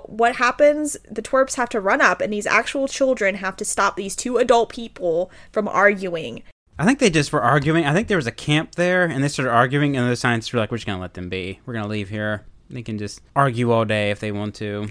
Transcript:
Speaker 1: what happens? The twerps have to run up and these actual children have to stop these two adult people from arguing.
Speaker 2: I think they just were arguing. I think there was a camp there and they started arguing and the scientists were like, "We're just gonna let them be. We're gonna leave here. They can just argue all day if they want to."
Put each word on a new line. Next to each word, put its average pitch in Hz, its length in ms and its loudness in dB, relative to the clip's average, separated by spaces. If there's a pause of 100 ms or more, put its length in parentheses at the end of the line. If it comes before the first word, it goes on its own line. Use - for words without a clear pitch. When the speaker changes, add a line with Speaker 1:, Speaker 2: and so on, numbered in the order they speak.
Speaker 1:
what 233 300 0
happens? 294 600 2 (140)
The 220 100 -8
twerps 262 360 0
have 240 120 -2
to 226 120 -4
run 202 200 2
up 196 220 4
and 208 100 -2
these 208 140 -4
actual 269 420 0
children 233 480 0
have 190 220 -6
to 214 80 -6
stop - 300 0
these 196 200 -6
two 240 220 -2
adult 233 320 4
people 185 600 -4 (220)
from 208 160 -2
arguing. 175 720 0 (360)
Speaker 2:
I 143 80 2
think 277 120 4
they 233 120 4
just 151 200 2
were 151 120 0
arguing. 151 420 4
I 143 80 2
think 214 160 2
there 208 80 2
was 147 100 0
a 113 60 -4
camp 151 440 -2
there 180 280 2
and 131 180 -2
they 143 60 2
started 135 240 -2
arguing 135 460 4
and 123 120 2
the 120 60 0
scientists 117 380 -2
were 123 40 2
like, 107 120 -2
"We're 117 80 -4
just - 80 -8
gonna 95 160 -6
let 90 120 -10
them 90 140 -8
be. 92 380 -6
We're 127 80 -10
gonna 107 120 -6
leave 104 220 -4
here. 107 380 -6 (240)
They 127 120 -10
can 110 140 -6
just 104 240 -8 (160)
argue 123 340 2
all 113 140 4
day 104 260 0
if 101 100 -4
they 107 120 -6
want 101 240 -6
to." 104 340 -6